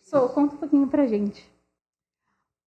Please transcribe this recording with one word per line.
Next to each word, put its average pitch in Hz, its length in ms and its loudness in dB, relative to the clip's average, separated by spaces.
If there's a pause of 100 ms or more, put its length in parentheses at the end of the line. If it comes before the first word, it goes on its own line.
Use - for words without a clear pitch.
Sô, 262 280 0
conta 285 260 -2
um - 20 -16
pouquinho 285 300 0
pra 285 180 0
gente. 208 420 -4 (1200)